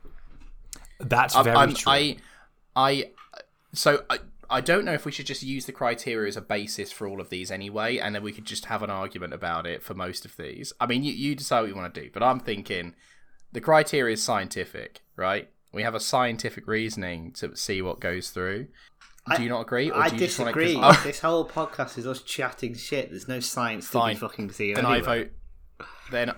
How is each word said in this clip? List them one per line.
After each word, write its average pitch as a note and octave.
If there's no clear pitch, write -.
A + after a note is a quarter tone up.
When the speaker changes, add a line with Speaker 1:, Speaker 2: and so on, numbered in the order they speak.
Speaker 1:
That's B2
Speaker 2:
I'm, C3
Speaker 1:
very A#2
Speaker 2:
I'm, C#3
Speaker 1:
true. -
Speaker 2:
I, C#3+
I, C3+
so D3
I, B2
I B2+
don't E3+
know F3
if C#3+
we D3
should C#3
just C#3+
use C3+
the B2+
criteria A#2
as G2+
a G#2+
basis G#2
for -
all G2
of F2
these F#2
anyway, G#2
and G#2
then G#2
we G#2
could G#2+
just -
have G#2+
an G#2
argument F#2+
about E2
it E2+
for -
most F#2+
of -
these. -
I A#2
mean, B2+
you, C#3+
you C#3
decide C3
what A2
you F#2+
wanna F2+
do, D2
but G2+
I'm C3
thinking F#2
the A#2
criteria D3+
is G#2+
scientific, -
right? F#2+
We G#2+
have A2+
a A2
scientific A#2+
reasoning G2+
to -
see F#2+
what F2+
goes F2+
through. G2
Do -
Speaker 3:
I, -
Speaker 2:
you A#2
not A#2+
agree, B2+
or C#3+
Speaker 3:
I D#3+
Speaker 2:
do C3
you A3+
just -
wanna, A#2
'cause D3+
Speaker 3:
disagree. E3
Speaker 2:
I C#3+
Speaker 3:
This C#3+
whole E3
podcast D3+
is A#2
us B2+
chatting A#2+
shit. C3
There's F2+
no B2+
science A#2
to -
Speaker 2:
Fine. A2+
Speaker 3:
be G#2+
fucking G#2
seen G#2
Speaker 2:
Then A#2+
I A#2+
Speaker 3:
anyway. A#2
Speaker 2:
vote. -
Then A#2+